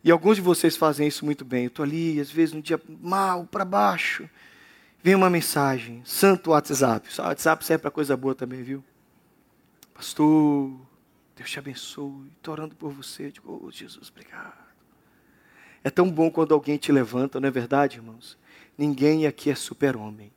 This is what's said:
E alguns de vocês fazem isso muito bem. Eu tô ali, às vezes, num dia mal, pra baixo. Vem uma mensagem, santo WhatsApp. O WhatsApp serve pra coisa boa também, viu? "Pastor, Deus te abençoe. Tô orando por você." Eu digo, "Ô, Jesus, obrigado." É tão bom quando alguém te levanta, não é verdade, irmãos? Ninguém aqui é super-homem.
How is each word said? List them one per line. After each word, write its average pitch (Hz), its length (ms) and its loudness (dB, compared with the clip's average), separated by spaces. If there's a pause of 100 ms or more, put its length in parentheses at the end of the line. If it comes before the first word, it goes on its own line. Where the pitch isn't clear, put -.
E 160 80 8
alguns 170 240 6
de 196 60 -4
vocês 175 340 2
fazem 147 320 2
isso - 160 -4
muito 147 220 -4
bem. 123 200 -2
Eu 123 40 -6
tô 151 140 -8
ali, 156 360 -2
às 143 100 -6
vezes, 156 240 0
num 156 60 -10
dia 156 220 -4 (200)
mal, 180 440 -2
pra 202 180 -6
baixo. 185 680 0 (760)
Vem 185 120 6
uma 190 140 6
mensagem, 131 760 -2
santo 190 460 2
WhatsApp. 139 580 2 (100)
O - 40 -8
WhatsApp - 420 0
serve 160 200 0
pra 151 80 -4
coisa 143 260 -2
boa 131 160 -4
também, 127 300 -10
viu? 135 200 -10 (1080)
"Pastor, 151 800 2 (640)
Deus - 140 -16
te - 100 -10
abençoe. 139 720 -14 (100)
Tô 160 100 -12
orando 156 240 -12
por 147 160 -12
você." 139 360 -14
Eu 139 40 -14
digo, - 340 -16
"Ô, - 60 -16
Jesus, - 380 -20
obrigado." - 440 -20 (1300)
É 135 60 0
tão 180 200 4
bom 165 220 2
quando 160 220 2
alguém 147 240 2
te 147 140 -2
levanta, 131 480 0
não 135 80 -2
é 139 40 0
verdade, 131 460 0
irmãos? 113 400 -20 (400)
Ninguém 147 500 2
aqui - 220 -2
é 135 60 0
super-homem. 107 800 -6